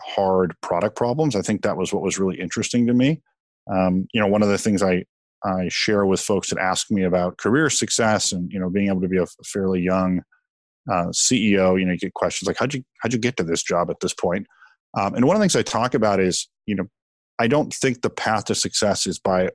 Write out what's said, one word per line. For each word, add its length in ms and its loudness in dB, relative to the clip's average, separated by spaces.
hard 560 0
product 360 -2
problems. 380 0
I 80 0
think 200 -2
that 140 -2
was 160 -2
what 100 -2
was 160 -2
really 200 0
interesting 480 -2
to 80 2
me. 280 2
Um, 400 2
you 80 0
know, 60 2
one 160 4
of 60 4
the 100 2
things 240 0
I, 220 0
I 240 -2
share 380 0
with 140 2
folks 300 -2
that 80 -4
ask 320 -2
me 140 2
about 340 0
career 320 2
success 640 0
and, 200 -6
you 80 -6
know, 100 -2
being 180 2
able 120 0
to 80 0
be 100 0
a 40 2
f-, 120 -4
fairly 360 -2
young, 420 0
uh, 200 0
C 400 2
E 60 6
O, 180 4
you 100 0
know, 60 0
you 60 -2
get 160 -8
questions 320 -2
like, 120 -2
"How'd 160 -2
you, 100 -8
how'd 120 -2
you 60 -2
get 200 -2
to 60 -2
this 180 -2
job 280 0
at 100 -8
this 140 -4
point?" 320 -4
Um, 160 -2
and 120 2
one 100 4
of 40 2
the 40 4
things 120 2
I 60 2
talk 320 -2
about 260 2
is, 280 0
you 80 -4
know, 120 -4
I 80 0
don't 260 0
think 300 -2
the 80 -2
path 360 -2
to 80 -2
success 520 -2
is 120 -4
by 360 0